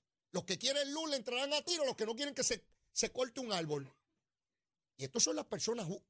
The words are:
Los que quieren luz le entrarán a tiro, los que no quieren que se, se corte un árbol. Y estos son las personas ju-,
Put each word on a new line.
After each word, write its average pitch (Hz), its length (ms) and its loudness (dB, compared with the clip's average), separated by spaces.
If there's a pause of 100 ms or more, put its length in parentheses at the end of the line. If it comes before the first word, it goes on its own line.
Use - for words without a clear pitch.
(320)
Los 180 140 0
que 185 120 0
quieren 277 360 2
luz 320 160 -2
le 277 80 0
entrarán 254 360 -2
a 294 80 2
tiro, 330 240 0
los 247 100 0
que 220 100 -2
no 226 100 -2
quieren 277 200 -2
que 254 80 0
se, - 220 0 (280)
se - 180 0
corte 254 280 -2
un 240 120 -4
árbol. 147 400 0 (1080)
Y 135 80 -6
estos 175 180 2
son 311 120 4
las 311 100 -4
personas 220 420 -2
ju-, - 220 -4